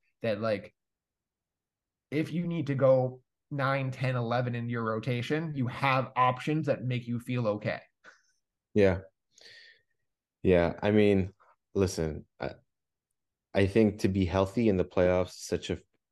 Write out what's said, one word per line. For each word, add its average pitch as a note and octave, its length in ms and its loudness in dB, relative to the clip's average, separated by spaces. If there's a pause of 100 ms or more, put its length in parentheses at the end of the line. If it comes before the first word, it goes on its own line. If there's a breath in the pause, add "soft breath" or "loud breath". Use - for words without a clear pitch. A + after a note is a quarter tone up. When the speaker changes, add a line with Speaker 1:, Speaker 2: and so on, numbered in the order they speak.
(220)
Speaker 1:
that, G#2+ 180 -2
like, G#2+ 340 -4 (1400)
if C#3+ 200 -4
you E3+ 160 -4
need E3 200 -6
to C#3 80 -2
go C3 440 2 (320)
nine, C3+ 400 -2
ten, B2+ 240 -4
eleven A#2+ 400 -2
in A#2+ 140 -4
your A#2+ 140 -2
rotation, B2 680 -2
you C3 140 -2
have C3 480 0
options B2+ 520 0
that A#2 180 -2
make B2 220 -4
you A#2+ 120 -4
feel B2 280 -4
okay. G#2 340 -2 (920 soft breath)
Speaker 2:
Yeah. F#2+ 260 6 (1400 loud breath)
Yeah. E2+ 380 4
I G#2 100 0
mean, G2+ 420 4 (420 soft breath)
listen, D#2+ 500 -2 (140)
I, C2 120 -8 (1040)
I G2 120 4
think G#2+ 340 2
to G#2+ 80 2
be F#2+ 180 0
healthy F#2+ 440 0
in F#2+ 80 2
the F2 80 0
playoffs F2+ 440 0
is - 160 -18
such - 240 -6
a, F2 80 -4 (340)